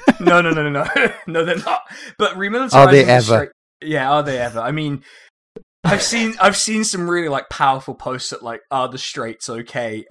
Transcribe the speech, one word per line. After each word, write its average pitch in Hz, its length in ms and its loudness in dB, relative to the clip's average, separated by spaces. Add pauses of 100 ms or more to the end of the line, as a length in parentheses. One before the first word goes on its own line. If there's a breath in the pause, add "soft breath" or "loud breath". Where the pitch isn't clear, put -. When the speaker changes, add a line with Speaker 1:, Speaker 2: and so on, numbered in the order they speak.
(200)
Speaker 1:
No, 175 220 4
no, 165 100 0
no, 151 180 0
no, 143 140 -2
no. 269 360 -2
<laughs> - 80 -16
No, 165 180 -2
they're 170 120 -2
not. - 240 -4 (380 loud breath)
But 185 160 0
remilitarizing 214 400 -4
Speaker 2:
Are 135 160 10
they 135 120 8
Speaker 1:
the 123 80 2
Speaker 2:
ever? 123 120 6
Speaker 1:
Strait-, 113 260 2 (320)
yeah, 143 300 -2
are 151 120 4
they 139 160 -4
ever? 117 200 -6
I 120 120 -4
mean, 147 320 -6 (800 soft breath)
I've 202 200 2
seen, 226 380 -2
I've 196 160 4
seen 214 260 -2
some 180 260 -4
really, 175 200 -2
like, 135 200 -6
powerful 135 460 -2
posts 127 360 -10
that, 117 120 -14
like, 117 260 -10
"Are 127 180 -2
the 127 120 -12
Straits 117 500 -10
okay?" 117 600 -10